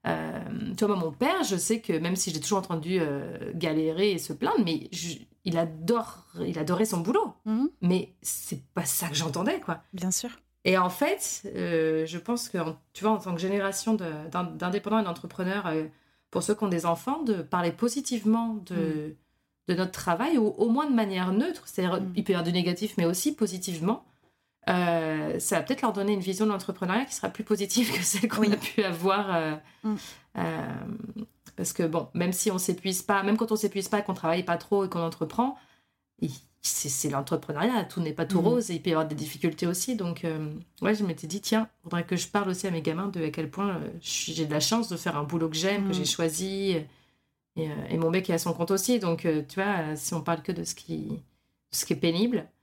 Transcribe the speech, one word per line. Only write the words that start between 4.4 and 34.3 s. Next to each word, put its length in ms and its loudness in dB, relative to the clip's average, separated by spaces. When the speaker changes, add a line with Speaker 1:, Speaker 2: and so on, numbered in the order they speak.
Speaker 1:
mais 280 -2
je, 220 -6
il 140 0
adore, 680 -2
il 120 -4
adorait 280 2
son 140 0
boulot. 340 0
Speaker 2:
Mhm. 240 0
Speaker 1:
Mais 400 2
c'est 400 -6
pas 120 -4
ça 240 -2
que 60 -6
j'entendais, 460 0
quoi. 220 -6
Speaker 2:
Bien 180 -2
sûr. 200 -2
Speaker 1:
Et 140 6
en 120 4
fait, 520 0
euh, 500 2
je 120 -6
pense 300 -2
que, 100 -2
en, 180 -2
tu 120 -10
vois, 100 6
en 40 0
tant 160 -4
que 60 -4
génération 540 0
de, 120 -2
d'in-, 140 -2
d'indépendants 560 0
et 40 2
d'entrepreneurs, 600 -2
euh, 180 0
pour 120 0
ceux 120 2
qui 100 0
ont 40 2
des 180 2
enfants, 360 0
de 200 2
parler 300 2
positivement 840 0
de, 100 -8
Speaker 2:
Mhm. 380 -2
Speaker 1:
de 60 2
notre 180 0
travail, 460 2
ou 80 4
au 220 2
moins 200 4
de 60 4
manière 380 2
neutre, 340 0
c'est-à-dire, 340 0
Speaker 2:
Mhm. 160 -4
Speaker 1:
il 80 0
peut 80 2
y 40 6
avoir 100 2
du 60 2
négatif, 440 0
mais 100 4
aussi 280 2
positivement, 680 -2
euh, 680 2
ça 180 0
va 60 2
peut-être 200 -2
leur 100 2
donner 200 2
une 80 2
vision 260 0
de 40 4
l'entrepreneuriat 560 -2
qui 80 -10
sera 140 -4
plus 160 -6
positive 460 2
<laughs> 80 0
que 60 0
celle 240 2
qu'on 140 2
Speaker 2:
Oui. 100 6
Speaker 1:
a 40 6
pu 280 -2
avoir, 500 2
euh, 200 2
Speaker 2:
Mm. 120 0
Speaker 1:
euh, 280 -2
parce 160 -4
que 100 0
bon, 320 0
même 180 2
si 180 0
on 80 0
s'épuise 440 -2
pas, 200 2
même 140 4
quand 160 0
on 40 4
s'épuise 320 0
pas, 140 2
qu'on 120 -4
travaille 300 0